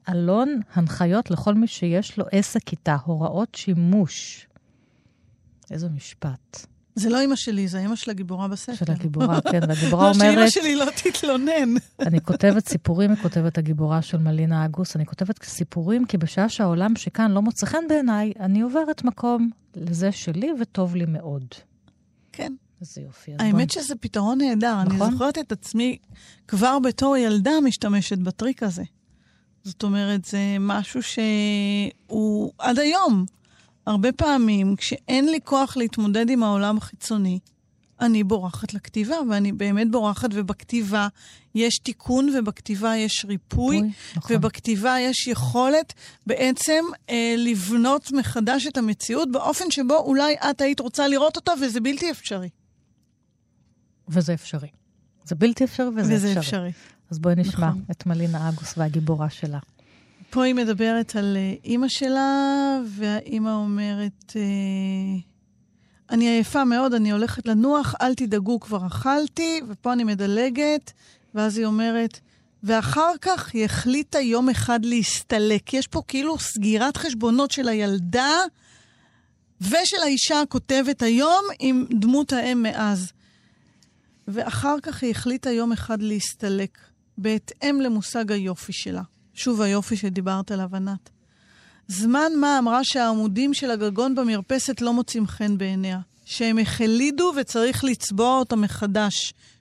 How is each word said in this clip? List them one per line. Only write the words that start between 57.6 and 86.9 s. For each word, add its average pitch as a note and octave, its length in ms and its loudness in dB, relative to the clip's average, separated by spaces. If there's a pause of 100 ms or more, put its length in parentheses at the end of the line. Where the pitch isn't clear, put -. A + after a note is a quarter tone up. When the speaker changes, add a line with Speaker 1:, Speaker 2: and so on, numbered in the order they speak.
Speaker 2:
נכון. F#3+ 220 -2
Speaker 1:
את - 160 -8
מלינה E3 420 -2
אגוס D#3+ 300 -6
והגיבורה D#3 520 0
שלה. D3 280 -8 (720)
Speaker 2:
פה B3+ 140 0
היא B3+ 100 2
מדברת A3+ 640 0
על, G3+ 200 0
אה, F#3+ 180 -2 (100)
אמא A#3+ 240 0
שלה, C4+ 400 0 (600)
והאמא G#3+ 640 -2
אומרת, G#3 880 -4
אה, F#3+ 840 -2 (880)
"אני A#3 180 4
עייפה A#3 360 2
מאוד, B3 300 2
אני G#3+ 180 4
הולכת A3+ 360 -2
לנוח, C4 520 4
אל B3+ 140 2
תדאגו, G#3+ 460 0
כבר F#3+ 260 -4
אכלתי", D4+ 800 0
ופה A3+ 240 -4
אני A#3+ 120 0
מדלגת, A#3 880 0 (420)
ואז G#3+ 240 -2
היא A3+ 80 0
אומרת, A3+ 540 0 (420)
"ואחר A3+ 580 2
כך - 340 -2
היא A3 100 0
החליטה C#4 560 0
יום B3 280 2
אחד A#3+ 360 0
להסתלק." G#3+ 880 0
יש C4 120 -2
פה - 220 -6
כאילו C#4+ 300 -2
סגירת G#3+ 580 0
חשבונות B3 540 0
של C4 180 -2
הילדה G#3 640 0 (1300)
ושל E4 420 0
האישה D4 380 2
הכותבת C4+ 640 0
היום D4 420 4 (140)
עם B3+ 280 0 (140)
דמות C4+ 320 2
האם A#3+ 300 0
מאז. G#3 500 -2 (1160)
"ואחר A#3+ 540 -2
כך D4+ 200 -10
היא B3 80 0
החליטה B3 400 -4
יום A#3 220 0
אחד G#3+ 300 -4
להסתלק, G3 760 -4 (400)